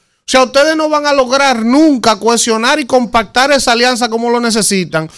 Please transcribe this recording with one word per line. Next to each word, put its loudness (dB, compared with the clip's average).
O -10
sea, 4
ustedes 0
no 0
van -2
a 0
lograr 0
nunca 2
cohesionar 0
y -6
compactar 0
esa 0
alianza 0
como -4
lo 0
necesitan -2